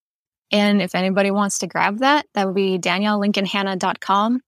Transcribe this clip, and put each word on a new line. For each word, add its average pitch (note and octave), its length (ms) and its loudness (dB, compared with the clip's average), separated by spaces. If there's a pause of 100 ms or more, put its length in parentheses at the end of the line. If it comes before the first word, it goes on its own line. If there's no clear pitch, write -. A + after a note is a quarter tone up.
(520)
And G#3 280 4
if F3+ 140 -4
anybody F#3+ 380 0
wants G3+ 260 -2
to F#3+ 80 -4
grab F3 320 -2
that, C#4 260 2 (100)
that F#3+ 120 0
would F#3 80 -4
be F#3+ 240 0
danielle G3+ 400 0
lincoln G3+ 280 0
hanna G3 280 -2
dot F3+ 240 -2
com A3 500 0